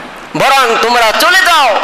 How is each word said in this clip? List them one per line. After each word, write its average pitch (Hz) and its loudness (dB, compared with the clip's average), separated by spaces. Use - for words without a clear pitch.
বরং 247 0
তোমরা 233 0
চলে 359 2
যাও 311 2